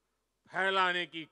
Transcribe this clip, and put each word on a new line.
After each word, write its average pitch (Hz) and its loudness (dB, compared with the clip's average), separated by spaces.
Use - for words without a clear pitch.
फैलाने 185 2
की 156 -12